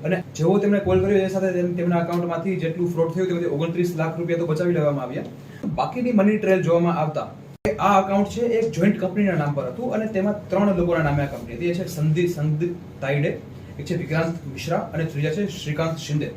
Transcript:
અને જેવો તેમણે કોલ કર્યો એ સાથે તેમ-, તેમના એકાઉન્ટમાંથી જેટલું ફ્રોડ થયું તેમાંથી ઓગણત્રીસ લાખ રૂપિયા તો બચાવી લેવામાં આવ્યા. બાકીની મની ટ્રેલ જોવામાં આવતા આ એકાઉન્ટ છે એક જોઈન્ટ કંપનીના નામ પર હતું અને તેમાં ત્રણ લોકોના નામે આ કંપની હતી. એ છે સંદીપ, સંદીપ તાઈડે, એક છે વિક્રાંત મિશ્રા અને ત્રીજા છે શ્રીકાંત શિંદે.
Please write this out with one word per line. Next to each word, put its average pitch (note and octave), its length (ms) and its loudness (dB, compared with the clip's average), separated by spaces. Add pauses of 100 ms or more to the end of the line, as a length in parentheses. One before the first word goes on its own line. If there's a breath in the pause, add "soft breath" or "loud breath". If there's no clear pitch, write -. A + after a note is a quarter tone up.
અને F3 180 0 (140)
જેવો F3+ 220 4
તેમણે G3+ 200 4
કોલ F#3 240 4
કર્યો G3+ 160 4
એ F#3+ 100 2
સાથે F#3+ 240 0
તેમ-, F3 220 0
તેમના F3 220 2
એકાઉન્ટમાંથી F3 600 -2
જેટલું E3 360 -2
ફ્રોડ E3 180 2
થયું F#3 160 0
તેમાંથી E3+ 200 0
ઓગણત્રીસ E3+ 500 0
લાખ D#3+ 220 -2
રૂપિયા E3 200 0
તો E3 80 0
બચાવી F3 280 0
લેવામાં C#3+ 300 2
આવ્યા. B2+ 200 -6 (500 loud breath)
બાકીની A#3+ 380 -2
મની G#3 260 6
ટ્રેલ F#3+ 240 4
જોવામાં E3+ 340 4
આવતા D#3 240 0 (580)
આ F#3+ 220 6
એકાઉન્ટ G3 280 0
છે A#3 120 -6
એક A3+ 300 2
જોઈન્ટ F#3 300 2
કંપનીના F#3 320 0
નામ D3 200 0
પર C#3 120 -2
હતું A3 300 -4
અને A3 120 -2
તેમાં G3+ 420 -2
ત્રણ G3 280 2
લોકોના E3+ 260 2
નામે C#3+ 200 2
આ C#3 40 0
કંપની - 280 -10
હતી. F3 120 -4
એ E3+ 80 0
છે F3+ 120 -4
સંદીપ, D#3+ 480 2
સંદીપ D#3 360 0 (300)
તાઈડે, C#3+ 280 0 (500 loud breath)
એક C#3+ 60 -10
છે D#3+ 120 -2
વિક્રાંત E3 380 0 (180)
મિશ્રા E3+ 260 -4
અને D#3+ 260 -4
ત્રીજા D3+ 260 -2
છે F#3+ 160 -2
શ્રીકાંત D#3+ 520 -4
શિંદે. D3 380 -2